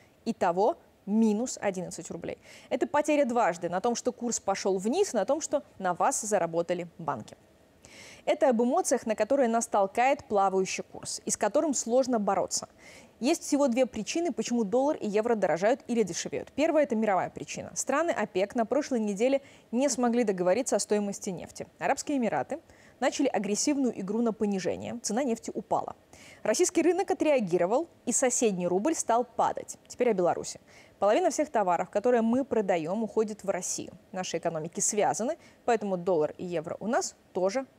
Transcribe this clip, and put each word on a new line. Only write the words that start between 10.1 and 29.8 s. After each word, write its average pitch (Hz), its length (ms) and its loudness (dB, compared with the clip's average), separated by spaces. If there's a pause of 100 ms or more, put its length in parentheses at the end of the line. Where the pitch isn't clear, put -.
плавающий 190 600 0
курс, - 400 -12
и 226 60 -6
с - 80 -2
которым 277 340 2
сложно 247 460 2
бороться. 196 500 -2 (520)
Есть 294 220 0
всего 285 240 2
две 254 200 2
причины, 330 460 -2
почему 233 300 -2
доллар 254 340 2
и - 120 -6
евро 220 260 2
дорожают 185 540 2
или 233 160 2
дешевеют. - 480 -6
Первая — 302 320 2
это 262 100 -2
мировая 202 360 0
причина. - 440 -12
Страны 311 380 0
опек - 420 -2
на 233 100 0
прошлой 262 360 0
неделе 220 400 0 (320)
не 262 160 2
смогли 240 340 2
договориться 196 540 2
о - 20 2
стоимости 202 520 -2
нефти. - 360 -10 (140)
Арабские 269 380 0
Эмираты 202 420 -2 (400)
начали 277 260 0
агрессивную 233 760 0
игру 208 220 -2
на 226 100 2
понижение. 180 720 -4
Цена 233 220 -2
нефти 226 280 -4
упала. - 440 -4 (480)
Российский 320 380 2
рынок 359 280 2
отреагировал, 240 800 2 (180)
и 247 60 -2
соседний 208 560 2
рубль 208 260 2
стал 240 300 2
падать. - 540 -2 (100)